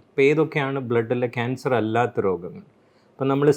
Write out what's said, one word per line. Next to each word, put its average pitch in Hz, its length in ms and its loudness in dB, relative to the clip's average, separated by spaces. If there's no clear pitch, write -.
അപ്പോൾ - 180 0
ഏതൊക്കെയാണ് 147 520 0
ബ്ലഡിലെ 120 460 0
ക്യാൻസർ 123 420 -4
അല്ലാത്ത 110 480 0
രോഗങ്ങൾ? 87 360 -4
അപ്പം 135 180 -4
നമ്മൾ 143 260 4